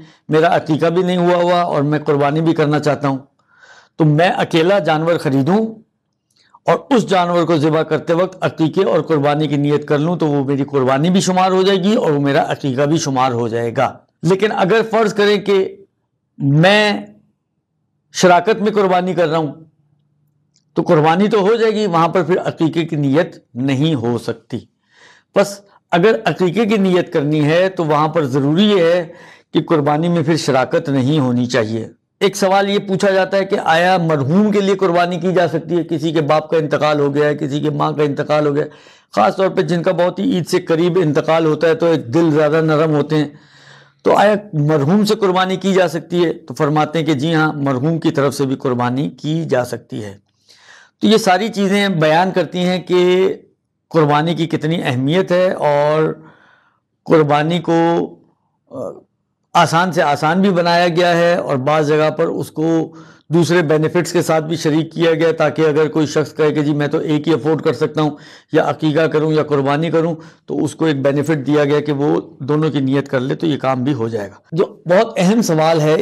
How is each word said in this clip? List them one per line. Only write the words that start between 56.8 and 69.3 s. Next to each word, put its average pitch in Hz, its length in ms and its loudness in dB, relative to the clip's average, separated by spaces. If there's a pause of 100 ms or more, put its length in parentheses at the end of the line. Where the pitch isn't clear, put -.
कुर्बानी 156 540 2
को, 165 180 0 (920)
अ, 104 300 -12 (540)
आसान 170 380 2
से 165 100 0
आसान 156 400 0
भी 202 80 2
बनाया 170 380 2
गया 175 220 2
है 170 280 2
और 147 200 -4
बाज़ 147 300 0
जगह 156 220 2
पर 160 160 -2
उसको 156 420 -4 (640)
दूसरे 170 300 4
बेनिफिट्स 156 500 0
के 170 100 2
साथ 160 200 0
भी 160 140 -6
शरीक 160 360 -2
किया 165 220 2
गया, 160 180 2
ताकि 156 300 -2
अगर 156 260 2
कोई 156 180 -2
शख्स 143 260 -4
कहे 151 200 0
कि 151 100 -2
जी 147 120 0
मैं 147 140 -2
तो 160 140 -4
एक 151 240 -2
ही 160 60 2
अफोर्ड 147 300 0
कर 156 100 0
सकता 156 300 -2
हूँ, 151 140 -2 (380)
या 156 100 2
अकीका 156 420 0
करूँ 156 260 0